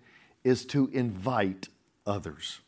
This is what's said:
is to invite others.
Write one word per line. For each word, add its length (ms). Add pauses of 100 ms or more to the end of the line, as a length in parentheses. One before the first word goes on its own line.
(420)
is 240
to 260
invite 760 (360)
others. 640